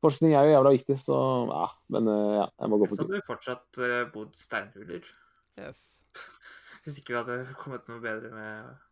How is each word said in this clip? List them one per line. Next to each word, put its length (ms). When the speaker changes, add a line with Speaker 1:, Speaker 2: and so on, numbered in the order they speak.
Speaker 1:
forskning 300
er 140
jo 80
jævla 180
viktig, 260
så 200
ja, 140
men, 200
eh, 300
ja, 80
jeg 100
må 100
gå 80
for 80
Speaker 2:
Så 60
hadde 100
Speaker 1:
kunst. 80
Speaker 2:
vi 80
fortsatt, 500
eh, 340
bodd 220
steinhuler. 720
Speaker 3:
Yes. 260
Speaker 2:
<laughs> 720
Hvis 140
ikke 140
vi 80
hadde 400
kommet 280
noe 120
bedre 320
med 440